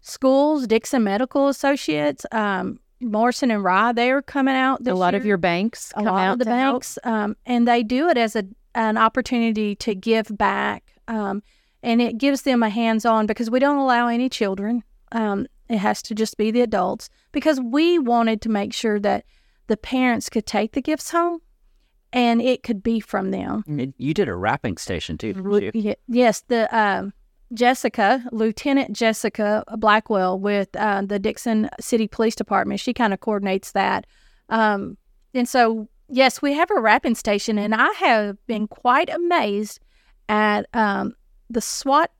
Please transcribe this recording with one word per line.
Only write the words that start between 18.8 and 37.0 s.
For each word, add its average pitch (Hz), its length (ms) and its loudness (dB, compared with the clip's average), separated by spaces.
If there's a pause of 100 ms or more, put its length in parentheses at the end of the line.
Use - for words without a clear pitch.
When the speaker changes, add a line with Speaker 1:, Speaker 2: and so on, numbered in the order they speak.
Speaker 1:
that 208 240 0 (440)
the 214 100 0
parents 254 500 -2
could - 180 -4
take 214 260 -2
the 262 100 -4
gifts - 280 -4
home 339 300 0 (720)
and 240 300 2
it 254 200 0
could 208 200 -4
be 226 180 0
from 190 320 -4
them. 196 340 -6
Speaker 3:
And 139 300 -4
you 143 180 -4
did 190 140 2
a 95 80 -4
wrapping 101 400 -2
station, 82 420 -6
too, 147 140 -6
didn't 190 180 -6
Speaker 1:
Lu- 202 120 4
Speaker 3:
you? 98 120 -4
Speaker 1:
ye-, 208 220 -2 (100)
yes, 240 420 2
the, 226 280 0
um, 196 360 0 (400)
Jessica, 240 800 2
Lieutenant 226 600 0
Jessica 214 680 -2 (160)
Blackwell 208 600 2
with, 202 380 -2
uh, 202 280 0
the 202 140 -2
Dixon 220 500 -2 (120)
City 226 280 0
Police 226 280 0
Department, 202 440 -2
she 247 120 -4
kinda 208 240 0
coordinates 196 560 -4
that. 196 340 -2 (420)
Um, 214 480 0 (380)
and 247 140 0
so, 226 400 2 (200)
yes, 262 320 4
we 285 140 0
have 330 160 2
a 392 100 2
wrapping 226 340 4